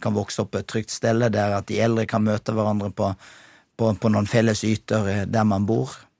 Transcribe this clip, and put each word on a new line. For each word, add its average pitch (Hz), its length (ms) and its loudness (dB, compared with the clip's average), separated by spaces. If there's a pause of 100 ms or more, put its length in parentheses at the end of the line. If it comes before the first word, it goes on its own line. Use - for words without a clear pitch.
kan 107 100 0
vokse 104 300 -2
opp 95 100 -10
på 98 80 -2
et - 80 -12
trygt - 240 -4
stelle, 113 400 2
det 104 80 2
er 101 160 0
at 98 140 -6
de 104 100 -2
eldre 113 300 2
kan 110 160 0
møte 107 260 -2
hverandre 104 400 0
på, 101 160 0 (680)
på, 113 100 2 (140)
på 110 100 2
noen 101 160 2
felles 113 380 2
yter, 107 420 -2
eh, 101 160 -2
der 107 220 0
man 101 180 2
bor, 123 300 -2 (240)